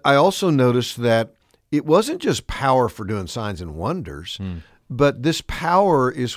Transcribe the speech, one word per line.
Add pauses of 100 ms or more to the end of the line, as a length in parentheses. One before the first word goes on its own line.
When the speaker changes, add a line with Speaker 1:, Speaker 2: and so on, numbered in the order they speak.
Speaker 1:
I
also
noticed
that (360)
it
wasn't
just
power
for
doing
signs
and
wonders,
Speaker 2:
Mm. (260)
Speaker 1:
but
this
power
is